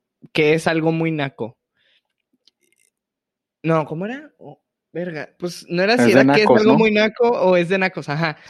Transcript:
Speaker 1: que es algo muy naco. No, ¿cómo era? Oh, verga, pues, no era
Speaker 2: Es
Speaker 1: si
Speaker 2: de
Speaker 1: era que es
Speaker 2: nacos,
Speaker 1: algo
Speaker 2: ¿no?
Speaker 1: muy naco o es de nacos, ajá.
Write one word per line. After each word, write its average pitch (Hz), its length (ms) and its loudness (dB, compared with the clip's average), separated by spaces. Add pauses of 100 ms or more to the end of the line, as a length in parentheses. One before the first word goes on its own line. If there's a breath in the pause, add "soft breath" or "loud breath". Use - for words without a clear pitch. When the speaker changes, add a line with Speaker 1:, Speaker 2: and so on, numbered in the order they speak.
(320)
Speaker 1:
que 151 220 2
es 160 120 -4
algo 160 260 0
muy 165 200 -4
naco. 139 440 -8 (2000)
No, 160 240 -2
¿cómo 165 200 -10
era? 285 320 -14
Oh, - 240 -20 (300)
verga, 165 460 -12
pues, 175 300 -12
no 175 140 -2
era 208 120 2
Speaker 2:
Es 254 80 0
Speaker 1:
si 233 100 4
Speaker 2:
de - 80 6
Speaker 1:
era 139 140 4
que 143 60 4
es - 60 2
Speaker 2:
nacos, - 140 4
Speaker 1:
algo 214 120 4
Speaker 2:
¿no? - 60 4
Speaker 1:
muy 220 140 2
naco 220 360 0
o 185 280 2
es 175 120 0
de 190 100 -2
nacos, 185 300 -6
ajá. 151 280 -4 (140)